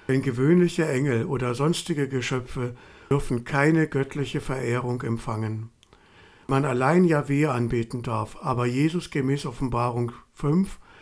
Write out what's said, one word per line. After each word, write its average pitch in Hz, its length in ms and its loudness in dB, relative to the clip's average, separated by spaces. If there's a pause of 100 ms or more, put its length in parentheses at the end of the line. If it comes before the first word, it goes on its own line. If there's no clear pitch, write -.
denn 131 140 2
gewöhnliche 160 680 2
Engel 131 360 0
oder 127 300 -2
sonstige 147 540 0
Geschöpfe 123 680 -4 (360)
dürfen 135 340 0
keine 156 420 4
göttliche 139 540 -4
Verehrung 123 640 -2
empfangen. 110 680 -4 (760)
Man 135 160 2
allein 139 400 4
Jahweh 147 420 2
anbeten 120 560 -2
darf, 110 400 -4
aber 123 240 0
Jesus 151 460 0
gemäß 139 340 -2
Offenbarung 120 640 -2 (220)
fünf, 170 480 0 (220)